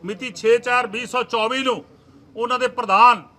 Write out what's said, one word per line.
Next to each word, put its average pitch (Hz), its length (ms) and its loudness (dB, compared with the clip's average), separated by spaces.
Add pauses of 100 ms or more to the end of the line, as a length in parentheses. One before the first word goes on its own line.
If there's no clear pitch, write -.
ਮਿਤੀ 214 280 -10
ਛੇ 226 260 2
ਚਾਰ 247 280 -2
ਵੀਹ 220 200 -10
ਸੌ 247 160 -4
ਚੌਵੀ 233 400 -2
ਨੂੰ 226 220 -4 (520)
ਉਹਨਾਂ 233 220 -4
ਦੇ 254 100 0
ਪ੍ਰਧਾਨ 220 600 4 (100)